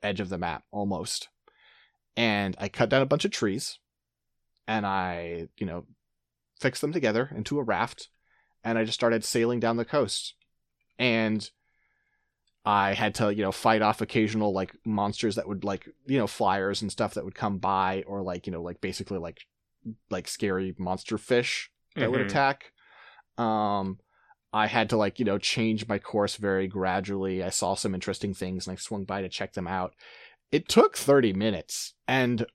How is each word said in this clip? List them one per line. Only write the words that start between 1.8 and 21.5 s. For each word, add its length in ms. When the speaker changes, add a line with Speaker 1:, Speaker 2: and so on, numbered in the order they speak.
Speaker 1:
And 440
I 80
cut 220
down 120
a 60
bunch 180
of 60
trees, 480
and 180
I, 640
you 80
know, 200
fixed 220
them 100
together 440
into 220
a 60
raft, 460
and 140
I 60
just 160
started 240
sailing 360
down 180
the 80
coast. 500
And 500
I 280
had 220
to, 180
you 100
know, 80
fight 300
off 200
occasional, 520
like, 220
monsters 500
that 120
would, 160
like, 240
you 120
know, 100
flyers 540
and 100
stuff 240
that 100
would 100
come 220
by, 480
or, 160
like, 240
you 60
know, 100
like, 200
basically, 360
like, 240
like, 180
scary 500
monster 400
fish 540